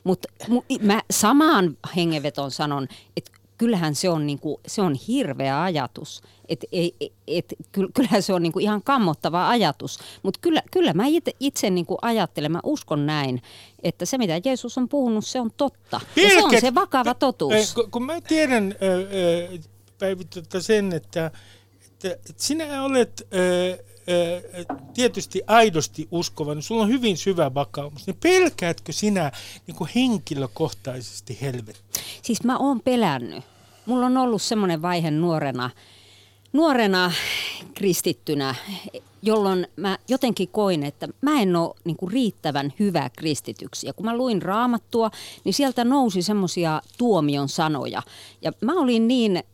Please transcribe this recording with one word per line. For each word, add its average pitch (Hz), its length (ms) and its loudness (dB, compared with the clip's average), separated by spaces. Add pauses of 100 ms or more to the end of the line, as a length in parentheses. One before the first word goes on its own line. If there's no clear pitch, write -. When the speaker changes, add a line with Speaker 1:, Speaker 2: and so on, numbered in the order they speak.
Speaker 1:
Mut 180 220 0 (180)
mu-, 240 240 2
i-, 254 100 -2
mä 202 320 2
samaan 226 640 4 (200)
hengenvetoon 147 540 0
sanon, 143 380 -2 (280)
että - 140 -8 (280)
kyllähän 175 360 2
se 185 160 -2
on 156 160 0
niinku, 143 400 -4
se - 160 -2
on 160 120 2
hirveä 139 680 -2
ajatus. 147 600 -6 (260)
Et - 240 -6
ei, 175 280 -2
e-, - 60 -6 (320)
et - 160 -6 (180)
ky-, 190 220 0
kyllähän 220 280 2
se 202 100 -2
on 175 100 0
niinku 165 160 -2
ihan 208 240 0
kammottava 175 680 0
ajatus. 185 500 0 (240)
Mut 190 160 -4
kyllä, 330 320 0
kyllä 330 220 2
mä 175 140 2
ite-, 311 340 0
itse 254 300 -2
niinku 180 320 -2
ajattelen, 170 500 0
mä 175 100 -2
uskon 156 440 -2
näin, 139 360 -2 (400)
että 170 220 -4
se 262 140 -2
mitä 175 260 0
Jeesus 254 340 -4
on 247 100 0
puhunut, 233 380 0
se 262 140 -4
on 220 160 -4
totta. - 440 -4 (160)
Ja 381 120 8
se 381 140 8
on 311 80 4
Speaker 2:
Pelkät-, 226 100 8
Speaker 1:
se 247 140 2
vakava 262 400 2
Speaker 2:
pe-, - 40 -10
Speaker 1:
totuus. 226 360 0
Speaker 2:
e, 214 200 2
ku-, 220 160 -2
kun 240 160 -4
mä 302 140 -4
tiedän, 254 600 2
ö, 190 40 2 (680)
ö, 170 40 -12 (400)
Päivi, 190 260 -2
tota 180 360 -8
sen, 202 320 2
että, 160 380 -4 (560)
että, - 220 -10 (220)
että - 20 -18 (120)
sinä 294 380 -4
olet, 269 520 0
ö, 180 440 2 (300)
ö, 175 560 -2 (300)
tietysti - 520 0
aidosti 208 640 4
uskova, 160 440 -4
niin 151 80 -8
sulla 220 200 -2
on 202 60 2
hyvin 240 280 2
syvä 165 380 0
vakaumus. 143 520 -6
Niin 196 160 -6
pelkäätkö 320 720 2
sinä 190 400 0 (340)
niinku 165 280 -8
henkilökohtaisesti 139 1500 -4
helvettiä? 123 600 -8 (200)
Speaker 1:
Siis 226 220 -4
mä 240 140 0
oon 269 220 0
pelännyt. 135 640 0 (420)
Mulla 247 200 0
on 254 100 2
ollut 247 260 0
semmonen 185 400 0
vaihe 170 280 0
nuorena, 147 600 0 (840)
nuorena 214 600 4 (640)
kristittynä, 151 800 -2 (680)
jolloin 196 440 2 (100)
mä 190 220 -4 (100)
jotenkin 220 400 0
koin, 185 340 0
että 147 260 -8 (120)
mä 285 200 2
en 185 160 2
oo 165 180 0 (100)
niinku 170 240 -4
riittävän 156 720 -2
hyvä 185 380 0
kristityksi. - 720 -6
Ja 135 60 -6
kun 190 140 -8
mä 233 100 -4
luin 233 260 -2
Raamattua, 226 680 -2 (340)
niin 196 100 0
sieltä 254 300 0
nousi 240 380 2
semmosia 175 600 0 (160)
tuomion 147 500 2
sanoja. 135 540 -2 (400)
Ja 156 180 -4
mä 240 200 0
olin 226 280 4
niin 226 340 2 (120)